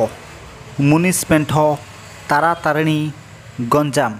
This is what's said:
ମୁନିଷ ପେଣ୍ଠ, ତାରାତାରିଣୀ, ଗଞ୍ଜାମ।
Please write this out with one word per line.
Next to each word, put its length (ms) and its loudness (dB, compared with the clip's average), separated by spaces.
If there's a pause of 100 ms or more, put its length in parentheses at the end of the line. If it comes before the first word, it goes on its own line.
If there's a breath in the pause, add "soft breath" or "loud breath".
(880)
ମୁନିଷ 300 2 (100)
ପେଣ୍ଠ, 240 2 (760)
ତାରାତାରିଣୀ, 680 0 (760)
ଗଞ୍ଜାମ। 460 2